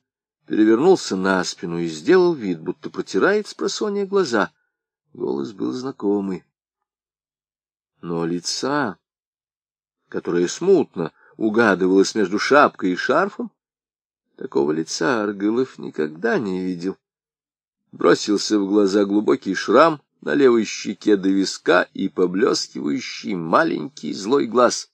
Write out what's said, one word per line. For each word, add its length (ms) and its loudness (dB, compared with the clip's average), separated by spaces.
перевернулся 680 4
на 260 0
спину 360 -8
и 80 -2
сделал 480 2
вид, 260 -6
будто 300 -8
протирает 560 -2
с 80 -18
просонья 500 -4
глаза. 480 -2
Голос 380 -6
был 200 -6
знакомый. 720 -4
Но 240 -4
лица, 720 -4
которое 380 0
смутно 640 0
угадывалось 760 2
между 240 0
шапкой 540 2
и 40 -2
шарфом, 540 -2
такого 360 -2
лица 500 -2
Аргылов 560 -2
никогда 600 -4
не 240 -4
видел. 360 -6
Бросился 680 2
в 80 0
глаза 380 2
глубокий 500 0
шрам 480 4
на 140 -4
левой 300 4
щеке 520 -2
до 120 0
виска 680 0
и 140 -4
поблескивающий 1300 -2
маленький 800 -2
злой 340 -2
глаз. 480 0